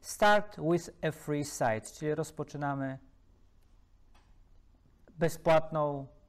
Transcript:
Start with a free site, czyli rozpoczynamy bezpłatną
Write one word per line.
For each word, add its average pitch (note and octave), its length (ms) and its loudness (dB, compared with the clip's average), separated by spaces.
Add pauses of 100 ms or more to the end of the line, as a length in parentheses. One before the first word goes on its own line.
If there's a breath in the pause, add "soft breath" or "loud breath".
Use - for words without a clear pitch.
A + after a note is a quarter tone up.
Start G#3 580 4 (120)
with E3+ 200 0 (100)
a D#3 100 0
free D3 340 -4
site, A2+ 360 0
czyli D3+ 340 -6
rozpoczynamy C#3+ 840 -6 (2250)
bezpłatną D#3 920 0 (220)